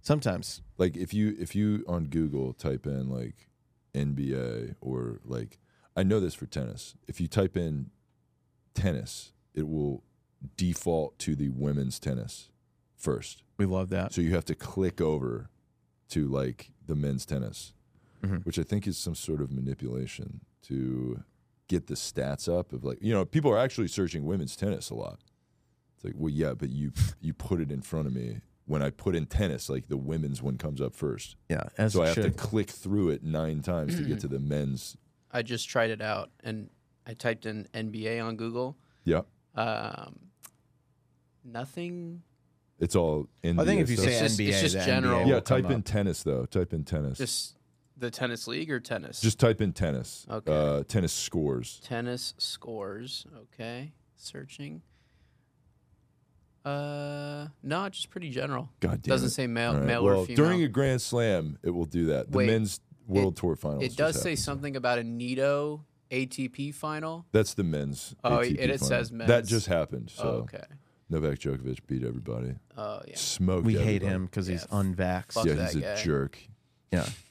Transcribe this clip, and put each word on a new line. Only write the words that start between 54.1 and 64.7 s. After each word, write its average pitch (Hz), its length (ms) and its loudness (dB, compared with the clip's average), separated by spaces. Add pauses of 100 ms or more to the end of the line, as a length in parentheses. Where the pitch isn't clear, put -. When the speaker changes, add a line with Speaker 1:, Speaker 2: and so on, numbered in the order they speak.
Speaker 3:
Searching. 143 680 -14 (1800)
Uh, 147 840 -6 (140)
no, 175 260 -2
just - 220 -10
pretty 165 200 -8
general. 127 400 -4 (100)
Speaker 2:
God - 220 0
damn - 120 0
Speaker 3:
Doesn't 127 140 4
Speaker 2:
it. - 20 2
Speaker 3:
say 127 180 0
male, 117 240 2
Speaker 2:
All 73 60 4
right. 69 80 4
Speaker 3:
male 120 180 4
Speaker 2:
Well, 98 160 8
Speaker 3:
or 92 60 2
female. 117 100 0
Speaker 2:
during 170 260 8
a 147 60 4
Grand 127 320 4
Slam, 98 640 2
it 87 60 4
will 87 160 2
do 82 200 2
that. 71 240 2
The 71 80 4
Speaker 3:
Wait, - 80 6
Speaker 2:
men's 113 340 2 (260)
World 95 300 4
Speaker 3:
it, - 40 -8
Speaker 2:
Tour 82 160 2
Finals 73 280 -2
Speaker 3:
it 120 120 -2
does 160 180 2
Speaker 2:
just - 80 -2
Speaker 3:
say 180 80 0
Speaker 2:
happened. 151 140 0
Speaker 3:
something 139 320 -4